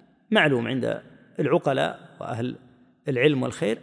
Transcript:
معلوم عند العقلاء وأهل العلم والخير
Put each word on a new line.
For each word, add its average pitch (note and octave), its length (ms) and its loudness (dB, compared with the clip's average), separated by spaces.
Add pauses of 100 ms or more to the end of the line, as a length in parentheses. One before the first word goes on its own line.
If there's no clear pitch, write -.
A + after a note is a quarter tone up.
(300)
معلوم D3 360 4
عند A#2 360 -4 (380)
العقلاء C#3 600 0 (200)
وأهل A#2+ 360 -8 (520)
العلم C3+ 340 2
والخير E3+ 400 -4